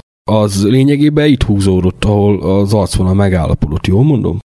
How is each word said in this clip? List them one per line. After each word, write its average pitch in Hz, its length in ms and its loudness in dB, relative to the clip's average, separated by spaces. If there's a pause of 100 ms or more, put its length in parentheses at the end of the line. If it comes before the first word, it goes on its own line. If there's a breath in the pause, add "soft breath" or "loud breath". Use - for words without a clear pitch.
(300)
az 104 380 0
lényegében 143 580 2
itt 139 160 2
húzódott, 95 640 0
ahol 104 380 0
az 98 320 0
arcvonal 95 400 0
megállapodott, 87 720 -2
jól 101 180 2
mondom? 104 340 -2 (160)